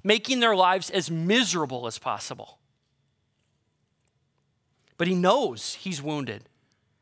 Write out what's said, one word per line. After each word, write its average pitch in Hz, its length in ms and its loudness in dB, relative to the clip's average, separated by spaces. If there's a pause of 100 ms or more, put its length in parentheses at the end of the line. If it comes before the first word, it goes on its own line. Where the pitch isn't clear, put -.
making 226 360 2
their 233 160 4
lives 185 360 2
as 185 180 -2
miserable 165 760 0
as 110 100 -8
possible. 113 640 -8 (2500)
But 175 100 0
he 185 80 2
knows 180 580 2
he's 165 280 -8
wounded 139 460 -8 (540)